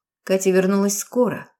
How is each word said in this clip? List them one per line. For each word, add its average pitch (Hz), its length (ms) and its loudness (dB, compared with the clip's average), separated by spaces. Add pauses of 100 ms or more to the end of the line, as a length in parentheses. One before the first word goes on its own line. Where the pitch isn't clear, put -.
(240)
Катя 190 260 -2
вернулась 196 480 2
скоро. - 640 -4